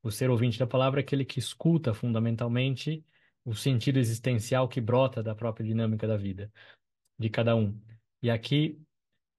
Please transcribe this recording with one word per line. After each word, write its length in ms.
O 60
ser 180
ouvinte 300
da 80
palavra 320
é 40
aquele 200
que 160
escuta 540
fundamentalmente 1120
o 100
sentido 440
existencial 680
que 140
brota 420
da 100
própria 320
dinâmica 400
da 120
vida 340
de 120
cada 260
um. 240
E 80
aqui, 480